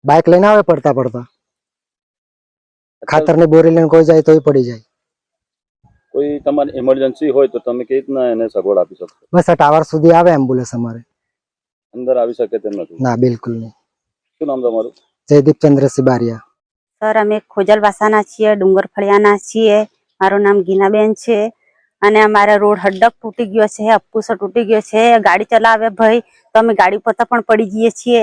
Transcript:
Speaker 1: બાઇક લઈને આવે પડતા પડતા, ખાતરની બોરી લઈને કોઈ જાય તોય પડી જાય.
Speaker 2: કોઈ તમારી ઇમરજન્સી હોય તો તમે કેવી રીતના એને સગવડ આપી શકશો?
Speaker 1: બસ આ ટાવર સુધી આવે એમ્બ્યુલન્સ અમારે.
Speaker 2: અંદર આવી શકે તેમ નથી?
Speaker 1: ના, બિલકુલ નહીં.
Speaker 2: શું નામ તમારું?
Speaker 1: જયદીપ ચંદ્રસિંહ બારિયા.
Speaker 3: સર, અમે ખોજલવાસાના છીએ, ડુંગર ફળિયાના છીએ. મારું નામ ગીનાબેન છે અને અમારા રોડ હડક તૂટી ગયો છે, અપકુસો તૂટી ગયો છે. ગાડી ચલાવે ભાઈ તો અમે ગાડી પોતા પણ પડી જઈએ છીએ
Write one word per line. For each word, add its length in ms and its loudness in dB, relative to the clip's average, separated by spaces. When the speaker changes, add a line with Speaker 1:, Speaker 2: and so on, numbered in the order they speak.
Speaker 1:
બાઇક 280 2
લઈને 160 4
આવે 240 4
પડતા 260 -2
પડતા, 300 -8
ખાતરની 500 2
બોરી 220 4
લઈને 220 2
કોઈ 120 4
જાય 220 4
તોય 160 4
પડી 240 0
જાય. 120 -16
Speaker 2:
કોઈ 200 -4
તમારી 340 -4
ઇમરજન્સી 560 -2
હોય 180 2
તો 60 -6
તમે 260 -6
કેવી 160 -4
રીતના 300 -6
એને 180 -4
સગવડ 320 -2
આપી 160 -8
શકશો? 180 -18
Speaker 1:
બસ 160 -2
આ 100 2
ટાવર 320 2
સુધી 260 2
આવે 140 4
એમ્બ્યુલન્સ 440 -2
અમારે. 240 -8
Speaker 2:
અંદર 280 -4
આવી 180 -4
શકે 240 -4
તેમ 120 -8
નથી? 300 -14
Speaker 1:
ના, 180 -2
બિલકુલ 300 -4
નહીં. 180 -12
Speaker 2:
શું 80 -6
નામ 160 -6
તમારું? 280 -4
Speaker 1:
જયદીપ 340 2
ચંદ્રસિંહ 460 0
બારિયા. 340 -4
Speaker 3:
સર, 200 -2
અમે 160 -2
ખોજલવાસાના 720 0
છીએ, 220 0
ડુંગર 320 0
ફળિયાના 600 0
છીએ. 320 0
મારું 260 0
નામ 200 2
ગીનાબેન 560 0
છે 160 -2
અને 200 2
અમારા 440 2
રોડ 180 0
હડક 380 0
તૂટી 340 -8
ગયો 120 2
છે, 200 -4
અપકુસો 460 -6
તૂટી 260 -4
ગયો 220 0
છે. 160 2
ગાડી 280 0
ચલાવે 360 2
ભાઈ 200 2
તો 420 -20
અમે 180 0
ગાડી 260 -2
પોતા 240 -4
પણ 180 -4
પડી 240 0
જઈએ 180 -2
છીએ 220 0